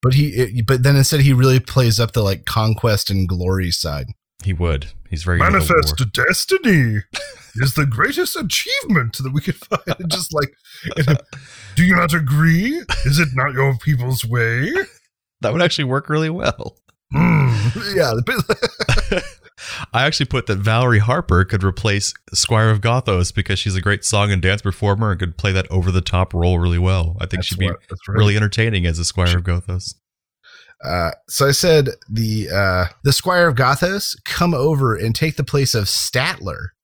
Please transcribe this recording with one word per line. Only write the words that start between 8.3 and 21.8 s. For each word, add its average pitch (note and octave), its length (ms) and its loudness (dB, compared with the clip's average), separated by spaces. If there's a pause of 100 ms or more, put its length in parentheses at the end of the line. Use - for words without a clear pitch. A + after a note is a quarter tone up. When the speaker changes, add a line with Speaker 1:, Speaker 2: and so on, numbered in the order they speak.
Speaker 1:
achievement C4 880 -2
that C3 80 -6
we C#3+ 80 -2
could - 160 -4
find. - 260 -6 (160)
<laughs> F3+ 140 -8
Just F3 220 -6
like, C#3+ 200 -2 (1200)
"Do E3+ 80 4
you F#3 100 4
not F3 180 2
agree? E3 680 2 (220)
Is C#3 140 2
it D#3+ 120 2
not C3 220 -2
your C3+ 240 0
people's B2+ 480 -2
way?" A#2+ 480 -2 (680)
Speaker 2:
That A2 140 -2
would E3+ 80 0
actually D#3+ 240 0
work C3 240 -4
really D#3 200 -2
well. - 460 -6 (380)
Speaker 1:
Hmm. D3+ 420 4 (400)
Yeah. D3+ 160 2 (160)
<laughs> G3+ 920 -2
Speaker 2:
<laughs> - 0 - (720)
I B2 120 2
actually D3 200 0
put B2+ 220 -4
that G2+ 100 0
Valerie A2+ 420 2
Harper G#2+ 460 2
could F#2+ 180 -2
replace G2+ 500 -2 (200)